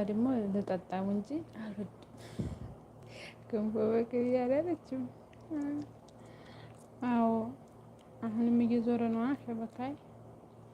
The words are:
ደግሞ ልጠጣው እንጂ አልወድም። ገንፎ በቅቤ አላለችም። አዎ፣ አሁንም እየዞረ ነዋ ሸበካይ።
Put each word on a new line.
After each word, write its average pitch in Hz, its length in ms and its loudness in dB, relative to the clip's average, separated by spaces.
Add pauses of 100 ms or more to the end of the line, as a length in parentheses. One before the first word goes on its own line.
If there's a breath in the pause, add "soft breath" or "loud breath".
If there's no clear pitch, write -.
ደግሞ 214 220 4 (240)
ልጠጣው 190 600 0
እንጂ 202 200 0 (280)
አልወድም። 208 420 -8 (1500 loud breath)
ገንፎ 214 280 0 (140)
በቅቤ 233 260 2 (240)
አላለችም። 262 640 2 (2000 loud breath)
አዎ፣ 233 260 6 (920)
አሁንም 233 380 4
እየዞረ 233 500 4
ነዋ 226 160 2 (120)
ሸበካይ። 240 560 -6 (800)